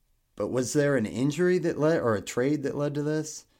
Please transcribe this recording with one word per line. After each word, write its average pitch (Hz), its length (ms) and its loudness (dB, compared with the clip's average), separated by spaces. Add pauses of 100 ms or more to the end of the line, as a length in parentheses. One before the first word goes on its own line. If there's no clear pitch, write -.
(360)
but 101 120 -2
was 117 260 -2
there 143 240 4
an 110 80 0
injury 143 540 2
that 165 200 -2
led, 156 220 2
or 113 140 2
a 95 60 -2
trade 135 420 -2
that 135 120 -4
led 143 200 -4
to 147 80 -4
this? 151 420 -4 (140)